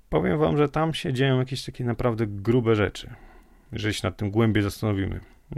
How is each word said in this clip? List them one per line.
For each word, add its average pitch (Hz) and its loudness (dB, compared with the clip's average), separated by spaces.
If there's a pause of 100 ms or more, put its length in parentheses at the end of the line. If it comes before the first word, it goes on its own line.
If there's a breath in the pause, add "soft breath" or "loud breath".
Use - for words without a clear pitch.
powiem 165 0
wam, 156 2
że 147 4
tam 156 0
się 160 -4
dzieją 131 2
jakieś 127 -4
takie - -10
naprawdę 117 0
grube 110 2
rzeczy, - 0 (580 soft breath)
jeżeli 107 -2
się - -4
nad 92 -6
tym 104 -2
głębiej 107 4
zastanowimy. 98 -2 (380 soft breath)